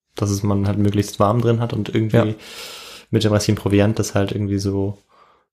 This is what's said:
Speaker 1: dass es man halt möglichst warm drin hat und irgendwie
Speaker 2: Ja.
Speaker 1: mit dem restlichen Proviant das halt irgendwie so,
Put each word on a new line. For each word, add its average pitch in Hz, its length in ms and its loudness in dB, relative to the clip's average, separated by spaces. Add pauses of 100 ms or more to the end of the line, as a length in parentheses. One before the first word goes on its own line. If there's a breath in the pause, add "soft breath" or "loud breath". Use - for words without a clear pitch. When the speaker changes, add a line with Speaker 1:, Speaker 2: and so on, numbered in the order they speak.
(160)
Speaker 1:
dass 104 140 -2
es 98 140 -2
man 101 240 0
halt 101 100 0
möglichst 101 420 0
warm 110 220 2
drin 117 180 2
hat 117 140 -4
und 107 200 -4
irgendwie 113 240 0
Speaker 2:
Ja. 113 80 4 (880 loud breath)
Speaker 1:
mit 107 120 2
dem 104 100 2
restlichen 104 280 2
Proviant 101 380 2
das - 160 -2
halt 98 160 0
irgendwie 101 280 -2
so, 98 380 -2 (560 soft breath)